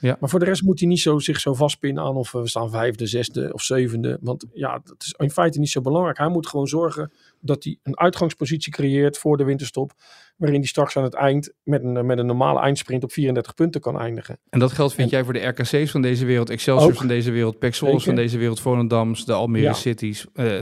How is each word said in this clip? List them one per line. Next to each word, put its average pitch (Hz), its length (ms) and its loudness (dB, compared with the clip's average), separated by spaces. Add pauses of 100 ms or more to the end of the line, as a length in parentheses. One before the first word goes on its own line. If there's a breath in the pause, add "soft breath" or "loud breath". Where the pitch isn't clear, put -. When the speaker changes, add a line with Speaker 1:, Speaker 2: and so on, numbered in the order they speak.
Speaker 1:
Ja. 127 200 0
Speaker 2:
Maar 139 80 -2
voor 185 100 2
de 175 60 2
rest 185 180 0
moet 185 160 2
hij 175 100 2
niet 175 120 2
zo, 151 180 2
zich 143 220 -2
zo 139 140 0
vastpinnen 143 500 -2
aan 135 120 -2
of, 123 180 -4
eh, 123 60 -4
we 117 80 -4
staan 113 220 -4
vijfde, 113 360 -2
zesde 120 460 -4
of - 100 -10
zevende. 123 580 -2
Want 123 320 -6
ja, 131 320 -6
dat - 180 -20
is - 160 -10
in 147 120 0
feite 170 280 0
niet 147 120 0
zo 139 100 -4
belangrijk. 151 380 0
Hij 151 100 2
moet 170 180 -2
gewoon 139 200 -2
zorgen 151 460 -2 (280 soft breath)
dat 143 240 -2
hij 151 180 -8
een 135 160 -6
uitgangspositie 160 760 0
creëert 143 460 2
voor 151 180 2
de 139 80 2
winterstop, 139 480 -4 (440 soft breath)
waarin 147 220 2
hij 135 100 0
straks - 280 0
aan 135 60 0
het 127 120 -2
eind 143 380 0 (100)
met 139 220 0
een, 123 220 0
met 123 120 0
een 123 80 0
normale 131 340 2
eindsprint 135 440 0
op 123 80 -6
vierendertig 127 420 -2
punten 165 260 0
kan - 200 -4
eindigen. 117 380 -8 (100)
Speaker 1:
En 131 100 0
dat 123 140 4
geldt, 143 220 0
vind 123 160 0
Speaker 2:
En 135 60 0
Speaker 1:
jij, 127 80 2
voor 123 80 -4
de 117 140 -2
R 127 60 -2
K 127 100 -4
C's 147 280 0
van 143 120 0
deze 123 220 2
wereld, 123 260 2
Excelsior 139 400 6
Speaker 2:
Ook. 117 60 4
Speaker 1:
van 131 120 -2
deze 120 220 0
wereld, 113 280 0
pec 120 160 -2
Zwolle 139 180 0
van 151 80 4
Speaker 2:
Zeker. 123 180 0
Speaker 1:
deze 117 200 0
wereld, 113 220 0
Volendams, 117 640 0
de 120 80 -2
Almere 113 320 2
Speaker 2:
Ja. 147 80 4
Speaker 1:
Cities? 110 640 -4
Eh, 117 280 0